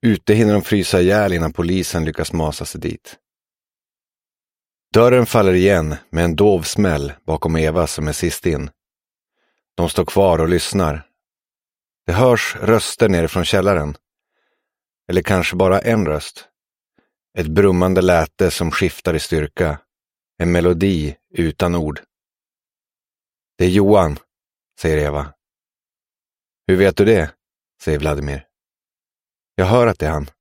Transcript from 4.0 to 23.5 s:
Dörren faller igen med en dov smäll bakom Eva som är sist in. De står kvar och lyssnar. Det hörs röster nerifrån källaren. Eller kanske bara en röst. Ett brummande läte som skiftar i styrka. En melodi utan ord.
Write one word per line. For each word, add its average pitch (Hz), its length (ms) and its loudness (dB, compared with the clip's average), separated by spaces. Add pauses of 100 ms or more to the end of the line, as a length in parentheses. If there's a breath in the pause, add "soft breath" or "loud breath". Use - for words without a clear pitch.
Dörren 120 320 4
faller 98 280 2
igen 90 420 2 (140)
med 85 160 0
en 82 100 0
dov 98 260 2
smäll 76 520 -2 (120)
bakom 80 320 -2
Eva 80 300 0
som 76 200 -6
är 76 40 -4
sist - 340 -4
in. 71 240 -2 (1040)
De 85 140 -2
står - 160 -2
kvar 92 340 2
och 82 100 0
lyssnar. 82 600 -2 (960)
Det 87 80 -4
hörs 120 420 0
röster 110 540 0
nerifrån 85 360 0
källaren. 90 520 -2 (1080)
Eller 90 140 0
kanske 92 340 -2
bara 95 240 2
en 110 260 0
röst. - 440 -8 (880)
Ett 85 100 -4
brummande 92 540 2
läte 87 500 2
som 82 200 -4
skiftar - 420 -4
i 78 60 -2
styrka. 76 600 -4 (580)
En 87 140 -2
melodi 87 680 0 (120)
utan 85 460 -2
ord. 76 260 -6 (1600)